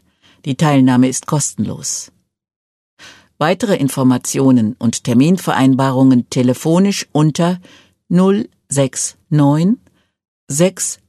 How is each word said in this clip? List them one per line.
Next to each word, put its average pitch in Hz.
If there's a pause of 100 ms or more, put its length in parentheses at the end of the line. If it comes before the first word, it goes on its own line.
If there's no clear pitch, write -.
(440)
Die 135
Teilnahme 131
ist -
kostenlos. - (1300)
Weitere 190
Informationen 127
und -
Terminvereinbarungen 131
telefonisch 160
unter 170 (480)
null 196 (200)
sechs - (140)
neun 151 (720)
sechs 175 (100)